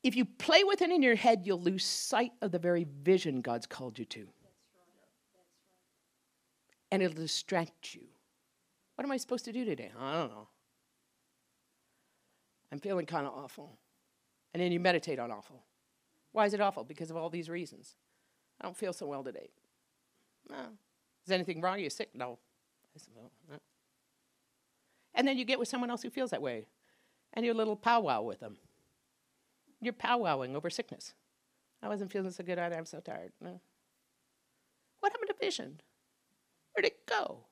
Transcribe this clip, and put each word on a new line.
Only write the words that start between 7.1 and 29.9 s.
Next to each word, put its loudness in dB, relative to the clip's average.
distract -4
you. -20
"What -4
am -2
I 2
supposed -2
to -8
do -2
today?" -4
"I -4
don't 0
know. -16
I'm -8
feeling -2
kinda -2
awful." -14
And -2
then 2
you 2
meditate 2
on -6
awful. -14
"Why 4
is 2
it -2
awful?" 0
"Because -10
of -8
all -4
these -6
reasons. -10
I -10
don't -8
feel -4
so -8
well -6
today." -12
"No." -12
"Is -2
anything -2
wrong? 0
Are -6
you -6
sick?" -10
"No." -8
I -20
said, -20
"Well, -20
no." -16
And 4
then 2
you -2
get 2
with -2
someone -2
else -4
who -8
feels -2
that -2
way. -4
And -2
you're 2
a 0
little 2
powwow 4
with -6
them. -14
You're -4